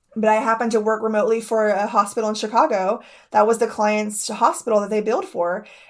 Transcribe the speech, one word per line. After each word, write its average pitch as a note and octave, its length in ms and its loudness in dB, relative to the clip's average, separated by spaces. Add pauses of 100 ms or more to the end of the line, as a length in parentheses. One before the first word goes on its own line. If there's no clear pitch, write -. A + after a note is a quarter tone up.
(160)
but G#3+ 140 2
I A3 60 4
happened A3+ 360 0
to A3 100 2
work A3 200 0
remotely A3 380 0
for A3 300 0
a G3+ 180 0
hospital G#3+ 420 0
in G#3+ 60 -4
Chicago. G#3+ 640 0 (300)
That G#3+ 160 4
was A3+ 120 2
the A#3 80 2
client's G#3+ 600 -2
hospital A3+ 540 0
that G3+ 80 -6
they G#3+ 120 0
billed B3+ 240 -2
for. F3+ 400 -4 (240)